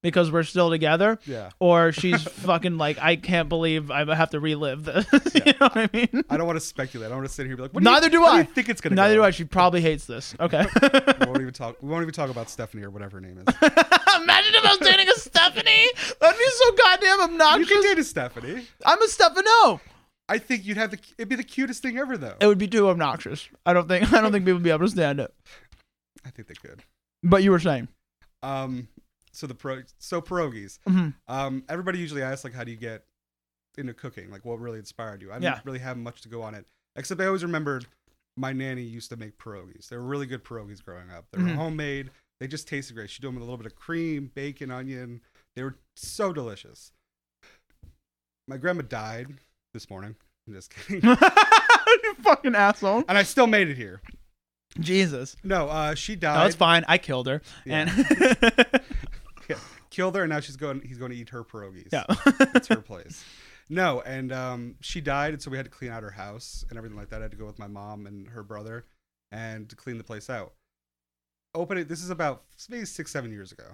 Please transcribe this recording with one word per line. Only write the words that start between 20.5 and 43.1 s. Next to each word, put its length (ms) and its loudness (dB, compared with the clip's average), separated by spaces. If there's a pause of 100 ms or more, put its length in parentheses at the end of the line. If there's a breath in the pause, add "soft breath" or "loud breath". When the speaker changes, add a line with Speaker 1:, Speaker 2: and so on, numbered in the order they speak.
Speaker 2:
you'd 140 -6
have 140 -4
the, 60 -12 (200)
it'd 100 -10
be 80 -2
the 80 -10
cutest 380 -6
thing 160 -6
ever, 180 -6
though. 240 -10
Speaker 1:
It 60 6
would 120 6
be 100 -2
too 200 2
obnoxious. 600 -4 (180)
I 80 4
don't 140 2
think, 240 2
<laughs> 0 -
I 80 6
don't 120 2
think 120 0
people 100 2
would 80 -2
be 80 2
able 160 0
to 40 0
stand 300 -2
it. 120 -8 (920 soft breath)
Speaker 2:
I 60 -16
think 180 -20
they 60 -20
could. 280 -20 (400)
Speaker 1:
But 200 4
you 80 6
were 100 4
saying. 280 -2 (540)
Speaker 2:
Um, 460 -8 (440)
so 140 -16
the 80 -14
pro-, 280 -12 (160)
so 240 -8
pierogies. 560 -8 (100)
Speaker 1:
Mm-hmm. 200 2 (240)
Speaker 2:
Um, 360 -8
everybody 300 -8
usually 240 -8
asks, 220 -10
like, 100 -16
"How 100 -14
do 60 -14
you 80 -16
get 260 -16 (720)
into 180 -12
cooking? 360 -18
Like, 140 -20
what 160 -10
really 180 -14
inspired 440 -16
you?" 80 -20
I 40 -16
didn't 100 -10
Speaker 1:
Yeah. 200 -4
Speaker 2:
really 160 -12
have 160 -12
much 260 -16
to 60 -20
go 140 -14
on 120 -14
it, 120 -20 (300)
except 240 -8
I 60 -2
always 160 -2
remembered 440 -6 (500)
my 160 -8
nanny 300 -8
used 280 -16
to 60 -14
make 220 -18
pierogies. 500 -20
They 80 -16
were 80 -12
really 220 -8
good 180 -14
pierogies 380 -18
growing 280 -20
up. 220 -20
They 100 -4
were 60 0
Speaker 1:
Mm-hmm. 100 -4
Speaker 2:
homemade. 520 -8 (280)
They 80 -12
just 220 -14
tasted 260 -10
great. 160 -16